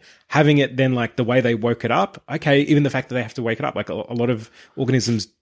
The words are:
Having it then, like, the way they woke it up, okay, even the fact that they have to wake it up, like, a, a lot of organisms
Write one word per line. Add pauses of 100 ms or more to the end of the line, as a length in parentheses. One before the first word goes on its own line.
(320)
Having
it
then,
like,
the
way
they
woke
it
up,
okay,
even
the
fact
that
they
have
to
wake
it
up,
like,
a,
a
lot
of (240)
organisms (160)